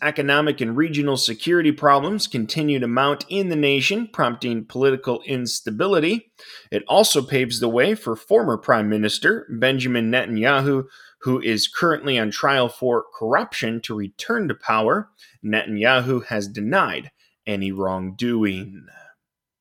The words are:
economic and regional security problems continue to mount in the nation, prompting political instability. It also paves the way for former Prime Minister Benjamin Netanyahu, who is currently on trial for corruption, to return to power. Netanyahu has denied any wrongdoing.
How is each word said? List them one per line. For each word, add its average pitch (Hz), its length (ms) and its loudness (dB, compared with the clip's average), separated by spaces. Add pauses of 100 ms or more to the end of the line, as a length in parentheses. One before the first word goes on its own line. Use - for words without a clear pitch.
economic 147 580 0
and 117 160 -2
regional 147 400 0
security 151 560 2
problems 147 540 2
continue 139 520 -2
to 123 80 -2
mount 139 440 0
in 190 180 -2
the 165 80 -2
nation, 147 560 2
prompting 120 540 -2
political 131 560 0
instability. 151 1080 -2 (400)
It 101 160 -4
also 165 360 4
paves 123 360 -2
the 120 120 0
way 135 240 2
for 117 220 -6
former 190 420 2
Prime 110 320 2
Minister 107 580 0
Benjamin 123 600 0
Netanyahu, 131 760 2 (360)
who 127 200 0
is 110 260 0
currently 151 520 0
on 107 120 0
trial 135 380 2
for 120 460 -2
corruption, 117 680 -2
to 113 140 -10
return 160 540 -6
to 113 60 -2
power. 120 540 0 (340)
Netanyahu 117 840 0
has 104 220 -4
denied 107 640 -2 (340)
any 98 260 -4
wrongdoing. 95 1160 -4 (720)